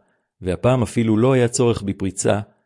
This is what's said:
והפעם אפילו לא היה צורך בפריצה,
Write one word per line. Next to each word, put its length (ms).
והפעם 420
אפילו 340
לא 160
היה 140
צורך 340
בפריצה, 580